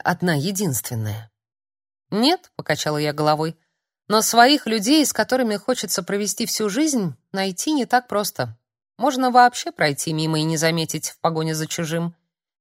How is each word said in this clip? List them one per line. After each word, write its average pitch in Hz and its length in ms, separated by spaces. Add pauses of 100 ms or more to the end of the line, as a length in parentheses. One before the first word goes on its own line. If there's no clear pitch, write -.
одна 175 320
единственная?» 127 960 (840)
«Нет», 269 440
покачала 151 420
я 147 160
головой, 151 440 (480)
«но 214 140
своих 240 460
людей, 226 380
с - 100
которыми 226 420
хочется 202 460
провести 202 420
всю 214 240
жизнь, 220 480 (160)
найти 190 400
не 254 140
так 247 200
просто. 196 520 (400)
Можно 254 320
вообще 247 420
пройти 151 400
мимо 156 260
и 156 40
не 160 160
заметить 160 500
в - 120
погоне 160 340
за 156 120
чужим. 170 480 (460)